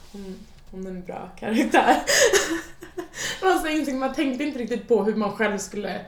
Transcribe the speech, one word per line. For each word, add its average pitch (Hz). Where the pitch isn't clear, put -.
Hon, 190
hon 190
är 190
en 185
bra -
karaktär." 240
<laughs> -
Man 359
så 320
inser, 294
man 262
tänkte 269
inte 269
riktigt 240
på 208
hur 214
man 202
själv 208
skulle -